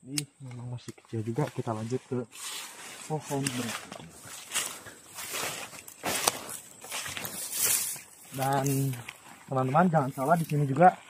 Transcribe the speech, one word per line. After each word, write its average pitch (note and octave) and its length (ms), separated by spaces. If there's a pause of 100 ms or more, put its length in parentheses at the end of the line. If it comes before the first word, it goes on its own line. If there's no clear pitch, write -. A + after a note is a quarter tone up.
ini C3+ 160 (240)
memang B2 320
masih A#2+ 240
kecil A2+ 240
juga. A#2+ 240
Kita B2 240
lanjut A2+ 400
ke B2 80 (880)
pohon C#3+ 400
berikutnya. A#2 640 (4000)
Dan C3+ 300 (840)
teman-teman C3+ 400
jangan D3+ 240
salah, C#3+ 240
di E3 80
sini D3 240
juga D3 240 (180)